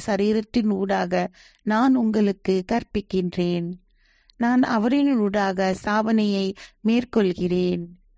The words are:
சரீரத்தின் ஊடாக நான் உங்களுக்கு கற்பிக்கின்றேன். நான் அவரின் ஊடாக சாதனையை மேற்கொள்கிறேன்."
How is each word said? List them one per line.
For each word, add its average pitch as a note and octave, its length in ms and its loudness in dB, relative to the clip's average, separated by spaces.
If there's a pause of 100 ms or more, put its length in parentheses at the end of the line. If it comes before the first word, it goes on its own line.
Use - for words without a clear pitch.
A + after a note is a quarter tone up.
சரீரத்தின் G#3+ 600 0
ஊடாக F#3+ 640 -2 (320)
நான் A#3+ 320 2
உங்களுக்கு G#3 760 0
கற்பிக்கின்றேன். F3+ 1000 -2 (640)
நான் B3 240 2
அவரின் C4 560 2
ஊடாக G3 560 0
சாதனையை G#3 800 0 (340)
மேற்கொள்கிறேன்." F3+ 1000 0 (320)